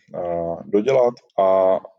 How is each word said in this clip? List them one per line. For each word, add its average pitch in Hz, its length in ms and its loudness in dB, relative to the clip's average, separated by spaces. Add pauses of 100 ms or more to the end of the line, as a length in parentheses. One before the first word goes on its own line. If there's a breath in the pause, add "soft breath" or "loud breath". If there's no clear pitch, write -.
(140)
eh, 85 500 -6
dodělat 120 500 0 (240)
a 95 400 4 (200)